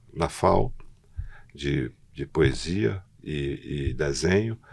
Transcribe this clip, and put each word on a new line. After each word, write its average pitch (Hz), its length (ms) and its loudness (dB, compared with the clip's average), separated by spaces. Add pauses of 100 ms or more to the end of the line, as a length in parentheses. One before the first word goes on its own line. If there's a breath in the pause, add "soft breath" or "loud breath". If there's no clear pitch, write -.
(140)
na 82 140 -2
fau - 460 2 (840 soft breath)
de, 69 360 -2 (220)
de 69 120 -10
poesia 92 760 2 (220)
e, 71 680 -4
e 64 40 -4
desenho 82 640 2 (160 soft breath)